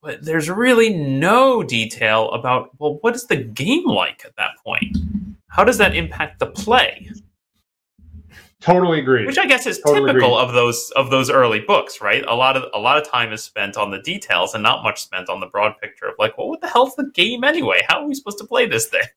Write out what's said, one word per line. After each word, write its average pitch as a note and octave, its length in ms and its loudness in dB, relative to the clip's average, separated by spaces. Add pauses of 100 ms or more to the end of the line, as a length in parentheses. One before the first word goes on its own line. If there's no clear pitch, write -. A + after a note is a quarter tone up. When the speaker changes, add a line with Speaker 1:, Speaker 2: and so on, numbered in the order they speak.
Speaker 1:
But D3 220 -12
there's D#3+ 260 -2
really A3+ 440 4
no F3+ 680 2
detail A2 680 0
about, B2+ 380 -2 (100)
well, D3+ 220 -4
what A#3 140 0
is B3 100 -10
the F#3 120 0
game C3+ 480 -2
like F#2+ 380 0
at - 140 -20
that - 140 -4 (120)
point? - 320 -6 (540)
How - 160 2
does A#3+ 140 2
that F#3+ 160 2
impact D#3+ 440 -6
the - 80 0
play? - 640 -2 (1500)
Speaker 2:
Totally F3 380 4
agree. B2+ 280 2
Speaker 1:
Which C4+ 100 -2
I F#4+ 80 0
guess B3 220 2
is - 120 -6
Speaker 2:
Totally C#3 280 4
Speaker 1:
typical B2+ 320 4
Speaker 2:
agree. B2 80 2
Speaker 1:
of B2 80 -6
those, A#2+ 400 0
of C3 160 0
those C3 180 2
early A#2+ 300 4
books, - 420 0
right? A2 260 0
A A#2 60 0
lot C3 240 2
of, B2+ 60 -2 (100)
a G#2+ 60 -4
lot B2+ 180 2
of D3 100 -2
time A#2 240 -2
is G#2+ 120 -10
spent G2+ 340 -8
on G2+ 140 -2
the F#2+ 100 -8
details A2 540 -2
and G#2+ 80 -6
not C3 180 2
much A2 220 -4
spent F#2 260 -10
on F#2 100 -6
the F#2 60 -10
broad G#2 340 -2
picture G#2 280 -12
of, - 100 -8
like, G#2+ 200 0
well, - 120 -6
what D#4+ 120 -8
the F#4 80 -8
hell's C4 260 2
the C#4 180 -6
game A#3 300 0
anyway? C#4 440 2
How - 140 2
are D4 60 -6
we C#4 80 -4
supposed G#3 240 -12
to - 60 -14
play B3 200 0
this A2+ 220 -2
thing? - 140 -2 (160)